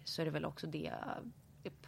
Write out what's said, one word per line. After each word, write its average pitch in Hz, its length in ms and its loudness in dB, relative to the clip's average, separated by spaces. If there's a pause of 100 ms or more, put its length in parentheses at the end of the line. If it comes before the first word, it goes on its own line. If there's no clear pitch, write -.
så - 180 2
är 160 40 6
det 156 60 6
väl 151 120 4
också 143 220 0
det 156 240 0 (720)
jag 196 100 -4 (140)